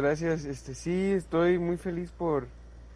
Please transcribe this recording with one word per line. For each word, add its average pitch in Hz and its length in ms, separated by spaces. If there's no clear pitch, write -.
gracias. 156 420
Este, 139 300
sí, 185 380
estoy 175 460
muy 170 200
feliz 175 340
por, 147 360